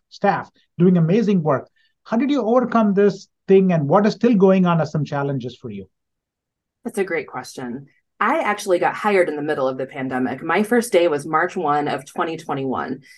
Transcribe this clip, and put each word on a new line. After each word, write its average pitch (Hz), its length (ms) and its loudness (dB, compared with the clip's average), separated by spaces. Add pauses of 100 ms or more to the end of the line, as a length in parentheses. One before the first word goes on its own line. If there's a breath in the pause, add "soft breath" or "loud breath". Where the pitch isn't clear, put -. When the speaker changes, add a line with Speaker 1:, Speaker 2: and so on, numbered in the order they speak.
(100)
Speaker 1:
staff 160 380 -2 (300)
doing 180 180 6
amazing 185 460 2
work. 143 260 -2 (360)
How - 120 -4
did 254 140 0
you 285 120 0
overcome 226 520 0
this 202 320 0 (220)
thing, 190 240 6
and 151 160 0
what 196 180 4
is 208 60 2
still 233 240 2
going 190 280 4
on 170 160 2
as 151 120 -4
some 147 120 -2
challenges 139 520 -6
for 120 140 -16
you? 98 200 -14 (920)
Speaker 2:
That's 233 140 -8
a 196 60 0
great 165 220 -6
question. 127 600 -12 (340 soft breath)
I 247 220 0
actually - 360 -2
got 160 160 0
hired 196 340 0
in 151 60 -6
the 147 80 -6
middle 147 240 -2
of 131 100 -2
the 135 100 -6
pandemic. 131 540 -6
My 165 220 -2
first 233 300 0
day 170 160 4
was 147 180 -2
March 160 300 -2
one 147 320 0
of 135 160 -4
twenty 165 320 -6
twenty-one. 135 640 -6 (180 soft breath)